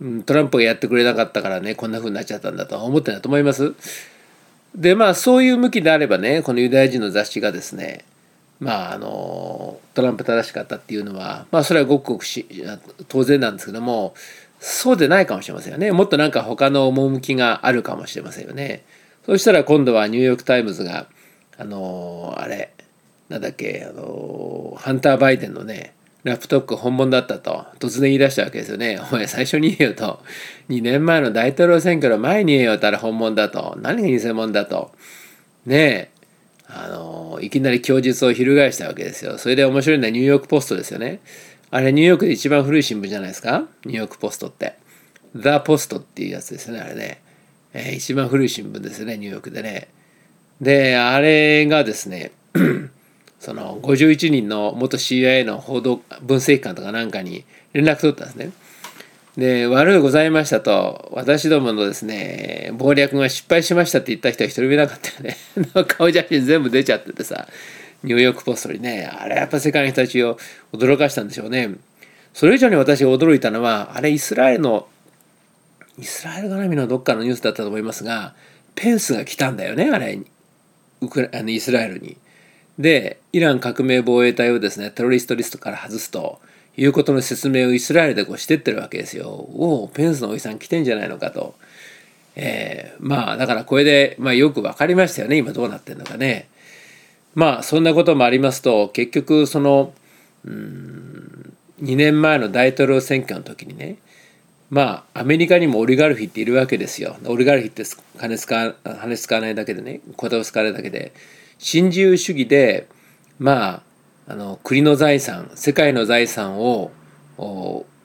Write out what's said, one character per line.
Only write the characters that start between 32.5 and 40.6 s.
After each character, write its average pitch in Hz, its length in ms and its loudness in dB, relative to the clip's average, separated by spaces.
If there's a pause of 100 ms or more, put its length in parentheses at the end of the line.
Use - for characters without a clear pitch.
言 131 80 4
え - 20 4
よ」 110 160 2
と、 107 80 0
「あ - 20 2
れ 104 60 0
本 113 200 -4
物 110 200 -2
だ」 107 140 2
と。 82 300 -8
「何 214 220 -2
が 190 60 0
偽 117 240 0
物 110 200 -4
だ」 101 140 0
と。 - 240 -6 (720)
ね 131 500 2
え。 - 40 -20 (520)
あ - 180 -14
の、 165 520 -12
い 104 80 -8
き 139 120 -2
な 131 100 2
り 120 100 2
供 135 200 4
述 127 260 2
を 120 60 6
翻 135 400 4
し - 40 -10
た - 120 -8
わ - 60 -8
け - 80 -10
で 92 120 -8
す - 100 -12
よ。 - 140 -8
そ - 100 -6
れ 131 80 2
で 139 80 4
面 135 160 2
白 151 140 2
い 147 40 2
の 123 60 0
は 113 60 -2
ニ 120 100 -2
ュ - 20 2
ー 135 40 2
ヨ 139 120 6
ー 139 40 -2
ク - 60 -20
ポ 151 120 2